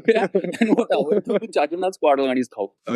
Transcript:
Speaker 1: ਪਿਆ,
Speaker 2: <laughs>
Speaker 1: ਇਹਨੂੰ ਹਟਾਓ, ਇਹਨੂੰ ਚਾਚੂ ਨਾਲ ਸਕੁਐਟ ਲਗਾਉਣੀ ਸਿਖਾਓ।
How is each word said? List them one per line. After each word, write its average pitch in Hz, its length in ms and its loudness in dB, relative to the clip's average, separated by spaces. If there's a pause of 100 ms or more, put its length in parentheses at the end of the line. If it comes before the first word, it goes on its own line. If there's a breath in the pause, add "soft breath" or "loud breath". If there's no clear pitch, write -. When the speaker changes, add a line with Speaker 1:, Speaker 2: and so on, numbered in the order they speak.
Speaker 1:
ਪਿਆ, 220 300 2
Speaker 2:
<laughs> 175 280 0
Speaker 1:
ਇਹਨੂੰ 214 200 0
ਹਟਾਓ, 151 300 0
ਇਹਨੂੰ 208 260 0
ਚਾਚੂ 170 380 -2
ਨਾਲ 185 160 0
ਸਕੁਐਟ 143 280 2
ਲਗਾਉਣੀ 131 220 0
ਸਿਖਾਓ। 101 220 -6 (320)